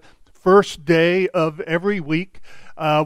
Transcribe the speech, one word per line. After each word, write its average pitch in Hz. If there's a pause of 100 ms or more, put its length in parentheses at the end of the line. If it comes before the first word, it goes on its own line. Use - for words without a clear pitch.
(300)
first 185
day 175
of 160
every 175
week, 156 (360)
uh, 156